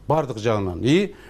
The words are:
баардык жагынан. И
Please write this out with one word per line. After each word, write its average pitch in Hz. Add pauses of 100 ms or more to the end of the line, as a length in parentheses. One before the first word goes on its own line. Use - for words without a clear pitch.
баардык 135
жагынан. 101
И 180 (160)